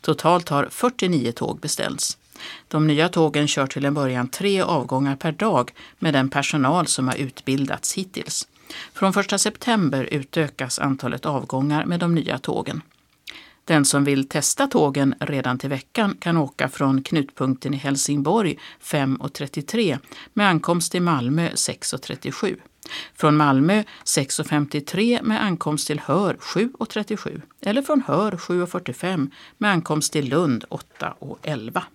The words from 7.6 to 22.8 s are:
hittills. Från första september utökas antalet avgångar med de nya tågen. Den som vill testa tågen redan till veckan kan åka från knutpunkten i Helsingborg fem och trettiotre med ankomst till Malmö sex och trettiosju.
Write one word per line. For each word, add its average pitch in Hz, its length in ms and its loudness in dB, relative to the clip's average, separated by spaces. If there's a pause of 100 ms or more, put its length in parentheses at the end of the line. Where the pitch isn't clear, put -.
hittills. - 540 -8 (460)
Från 190 200 2
första 202 240 0
september 190 680 2
utökas 135 760 -4
antalet 135 460 -2
avgångar 143 600 -2
med 175 140 -2
de 170 160 2
nya 143 220 0
tågen. - 440 -6 (840)
Den 151 200 4
som 143 180 4
vill 139 260 2
testa - 380 0
tågen 139 520 2
redan 131 380 -2
till 135 120 -6
veckan 196 500 -2
kan 170 180 0
åka 135 320 0
från 135 340 2
knutpunkten 139 680 -2
i 135 40 -4
Helsingborg 143 840 0 (200)
fem 135 360 0
och - 180 -8
trettiotre 151 680 -2 (340)
med 202 140 4
ankomst 170 440 2
till 180 100 0
Malmö 160 540 2
sex - 380 -4
och - 80 -6
trettiosju. - 540 -6 (600)